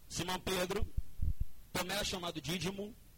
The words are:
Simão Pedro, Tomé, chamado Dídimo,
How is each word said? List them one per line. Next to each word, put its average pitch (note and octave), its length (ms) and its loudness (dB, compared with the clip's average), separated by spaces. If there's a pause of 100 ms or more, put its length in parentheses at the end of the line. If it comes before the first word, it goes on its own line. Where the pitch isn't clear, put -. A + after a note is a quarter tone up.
Simão F3+ 340 -2
Pedro, F#3 440 2 (840)
Tomé, F#3 320 -2
chamado E3+ 360 -2
Dídimo, G3 560 -2 (220)